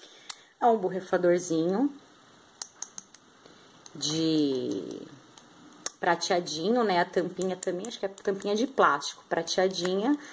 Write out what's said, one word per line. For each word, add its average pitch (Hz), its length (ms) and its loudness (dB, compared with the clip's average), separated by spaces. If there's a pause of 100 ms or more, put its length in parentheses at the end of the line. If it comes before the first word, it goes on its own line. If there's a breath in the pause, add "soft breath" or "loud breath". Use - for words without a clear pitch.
(600 loud breath)
É - 60 2
um 226 120 6
borrifadorzinho 180 1160 2 (2000 loud breath)
de 143 1080 0 (1000)
prateadinho, 175 840 0
né, 190 160 2
a 175 60 4
tampinha 180 500 -2
também, 185 320 -4
acho 240 120 -10
que - 60 -6
é 190 40 -2
tampinha 196 460 -2
de 226 100 2
plástico, 151 640 2
prateadinha. 185 880 0 (160 loud breath)